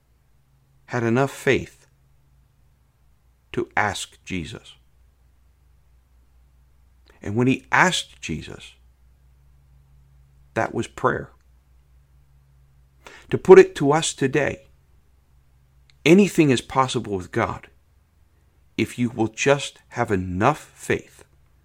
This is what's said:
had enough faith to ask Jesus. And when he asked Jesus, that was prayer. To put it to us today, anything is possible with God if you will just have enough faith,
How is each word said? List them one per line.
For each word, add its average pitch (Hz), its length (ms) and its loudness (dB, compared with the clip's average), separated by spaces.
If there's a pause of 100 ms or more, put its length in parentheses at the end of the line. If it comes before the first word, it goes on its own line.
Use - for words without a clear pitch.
(880)
had 123 160 -6
enough 120 300 0
faith - 560 -4 (1600)
to - 240 -6
ask - 480 -6
Jesus. - 500 -12 (2500)
And 98 120 -10
when 123 140 0
he - 240 -2
asked 156 480 0
Jesus, - 540 -12 (1800)
that - 200 -4
was 117 120 -6
prayer. - 460 -6 (2000)
To - 80 -4
put 185 200 10
it 185 180 8
to 143 160 0
us 156 200 -2
today, 135 540 -4 (1400)
anything 165 460 6
is 120 100 2
possible 120 560 -4
with 90 160 -10
God 101 360 -4 (1080)
if - 220 -4
you 120 120 -2
will 113 180 -4
just - 500 -2 (100)
have 117 240 -4
enough 92 480 -2
faith, - 640 -10 (400)